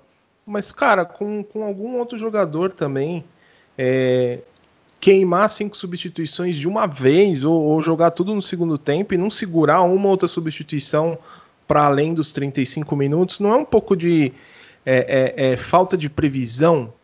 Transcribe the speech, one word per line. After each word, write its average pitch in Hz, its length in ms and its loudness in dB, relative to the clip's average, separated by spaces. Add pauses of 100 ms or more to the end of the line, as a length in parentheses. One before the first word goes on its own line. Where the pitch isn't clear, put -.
(460)
mas, 208 240 -8
cara, 202 340 2
com, 208 380 -8
com 214 220 -10
algum 208 340 -8
outro 240 200 -8
jogador 202 540 -2
também. 143 520 -4 (520)
É, 127 640 0 (600)
queimar 190 500 4
cinco 202 260 -6
substituições 175 800 -6
de 143 120 -4
uma 214 180 -2
vez, 143 580 2
ou, 165 180 2
ou 151 200 2
jogar 165 300 2
tudo 185 220 -2
no 196 80 -2
segundo 170 360 -4
tempo 175 360 -2
e 175 40 0
não 196 120 -2
segurar 165 520 2
uma 190 260 2
outra 185 200 2
substituição 160 920 -4 (480)
pra 147 200 4
além 147 280 2
dos 156 180 -4
trinta 139 280 -4
e 127 60 0
cinco 151 280 -6
minutos, 147 460 -2
não 202 120 2
é 247 40 4
um 302 80 0
pouco 202 320 0
de, 160 360 2 (520)
é, 131 520 2
é, 131 160 0
é, 123 40 0
falta 185 400 2
de 151 120 -4
previsão 135 840 0 (120)